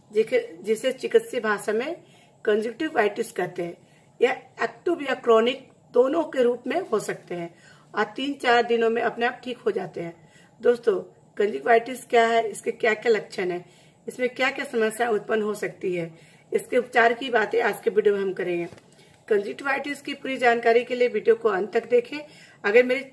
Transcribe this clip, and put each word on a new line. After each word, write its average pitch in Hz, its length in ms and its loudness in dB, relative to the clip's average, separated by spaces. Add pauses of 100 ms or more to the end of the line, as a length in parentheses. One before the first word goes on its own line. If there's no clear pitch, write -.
(120)
जिसे, 220 500 0
जिसे 220 300 -2
चिकित्सीय 226 480 0
भाषा 208 340 -2
में 277 220 -4 (500)
कंजक्टिवाइटिस 220 840 0
कहते 175 320 -6
हैं। 170 120 -10 (440)
यह 247 120 4 (320)
active 311 380 -4
या 262 140 -4
क्रॉनिक 233 520 2 (260)
दोनों 277 300 4
के 262 200 0
रूप 240 240 0
में 294 120 -2 (100)
हो 208 100 0
सकते - 360 -8
हैं 170 180 -10 (420)
और 208 80 0 (120)
तीन 277 180 -6
चार 240 300 4
दिनों 226 260 2
में 233 120 0
अपने 233 240 -2
आप 247 180 -4
ठीक 247 140 -8
हो 214 140 -2
जाते 185 300 -8
हैं। 170 140 -10 (460)
दोस्तों, 233 360 2 (400)
कंजक्टिवाइटिस 233 680 0
क्या 233 220 4
है, 226 220 2
इसके - 220 -6
क्या 220 220 0
क्या 220 180 0
लक्षण 190 400 -2
हैं, 175 120 -6 (440)
इसमें 247 220 -4
क्या 262 200 0
क्या 269 160 -6
समस्या 226 440 0
उत्पन्न 220 320 0
हो 208 120 -2
सकती 190 420 -4
है, 165 160 -4 (400)
इसके 226 260 -2
उपचार 233 360 2
की 262 160 -8
बातें 214 320 0
आज 202 220 0
के 226 60 0
वीडियो 202 260 2
में 196 60 -2
हम 190 120 -2
करेंगे। 175 340 -4 (600)
कंजक्टिवाइटिस 269 720 -4
की 285 120 -8
पूरी 262 240 -6
जानकारी 233 460 4
के 247 120 -6
लिए 247 120 2
वीडियो 214 280 2
को 226 140 0
अंत 202 240 -2
तक 220 160 -2
देखें। 247 300 0 (440)
अगर 220 200 6
मेरे 254 300 -4